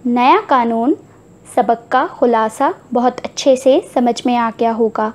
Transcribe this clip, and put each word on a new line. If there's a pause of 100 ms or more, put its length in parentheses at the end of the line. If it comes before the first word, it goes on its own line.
नया
कानून (520)
सबक
का
खुलासा (200)
बहुत
अच्छे
से (140)
समझ
में
आ
गया
होगा